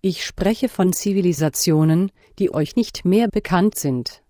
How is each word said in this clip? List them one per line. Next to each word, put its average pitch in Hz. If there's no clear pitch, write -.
Ich 190
spreche 220
von 185
Zivilisationen, 160
die 196
euch 147
nicht -
mehr 208
bekannt 196
sind. 127